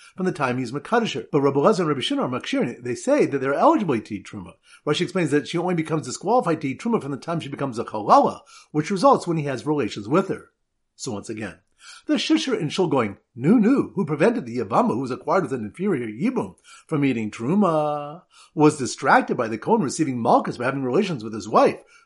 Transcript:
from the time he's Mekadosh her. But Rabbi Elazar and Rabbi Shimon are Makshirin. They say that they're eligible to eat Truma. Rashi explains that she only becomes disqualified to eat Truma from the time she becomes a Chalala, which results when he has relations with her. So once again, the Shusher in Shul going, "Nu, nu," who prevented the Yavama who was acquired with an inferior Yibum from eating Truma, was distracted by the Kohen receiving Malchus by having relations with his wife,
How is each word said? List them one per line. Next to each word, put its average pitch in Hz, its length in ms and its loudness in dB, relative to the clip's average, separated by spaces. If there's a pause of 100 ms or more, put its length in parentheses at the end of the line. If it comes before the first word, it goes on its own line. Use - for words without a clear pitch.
(160)
from 185 100 -2
the 180 60 0
time 127 260 -2
he's 127 140 -4
Mekadosh 208 420 -2
her. 131 160 -6
But 147 120 4
Rabbi 139 180 4
Elazar 180 200 4
and 170 80 0
Rabbi 139 120 0
Shimon 240 240 -2
are 127 160 -4
Makshirin. 151 420 -4
They 120 140 -4
say 254 300 2
that 135 120 -2
they're 135 160 0
eligible 190 460 2
to 107 140 -10
eat 92 120 -10
Truma. 90 280 -14 (300)
Rashi 147 180 0
explains 170 280 -2
that 143 160 2
she 165 120 -4
only 180 160 -2
becomes 156 320 -2
disqualified 180 560 0
to 139 60 -4
eat 127 120 -8
Truma 233 200 0
from 139 120 -8
the 131 60 -6
time 165 200 -6
she 139 100 -8
becomes 139 300 -6
a 120 60 -4
Chalala, 120 560 2 (320)
which 151 180 -2
results 208 380 4
when 170 80 0
he 151 80 -2
has 131 200 -4
relations 120 440 -2
with 185 200 2
her. - 220 -8 (460)
So - 160 -8
once 101 160 -8
again, 107 280 -10 (500)
the 302 80 2
Shusher 269 440 0
in 156 100 -4
Shul 180 180 0
going, 120 320 0 (160)
"Nu, 151 240 4
nu," 226 360 2
who 185 120 -2
prevented 165 400 0
the 117 120 -6
Yavama 127 360 0
who 113 60 -2
was 131 100 -6
acquired 160 320 0
with 131 100 -6
an 123 120 -6
inferior 143 420 -4
Yibum 120 480 -4 (320)
from 143 180 0
eating 117 260 0
Truma, 151 920 0 (320)
was 151 240 6
distracted 143 580 2
by 120 120 -2
the 110 100 -4
Kohen 214 240 2
receiving 135 400 -2
Malchus 180 340 2
by 117 80 -6
having 135 200 -2
relations 143 400 0
with 110 100 -8
his 101 140 -10
wife, 220 320 2 (260)